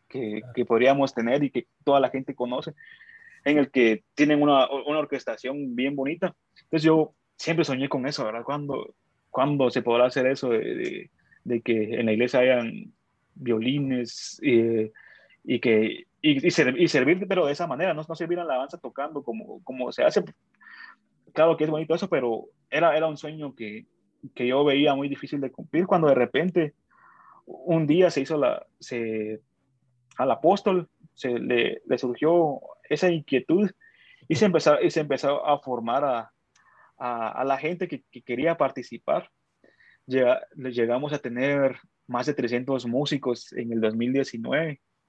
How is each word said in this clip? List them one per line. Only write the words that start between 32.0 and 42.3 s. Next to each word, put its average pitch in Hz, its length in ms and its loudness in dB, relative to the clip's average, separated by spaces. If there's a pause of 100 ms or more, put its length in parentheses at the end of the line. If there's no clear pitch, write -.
esa 156 200 0
inquietud 165 600 0 (580)
y 160 60 0
se 156 100 2
empezó, 160 360 4
y 170 100 2
se 160 100 -2
empezó 143 460 -2
a 143 140 2
formar 120 440 -2
a, 120 280 -4 (640)
a, 120 300 -4
a - 160 -4
la 135 120 0
gente 175 320 -6
que, 135 220 -10
que 127 100 -20
quería 151 380 -2
participar. - 720 -4 (760)
Llega-, 127 360 2 (140)
llegamos 123 560 -2
a 147 60 -2
tener 131 580 0 (320)
más 123 180 -4
de 147 80 -2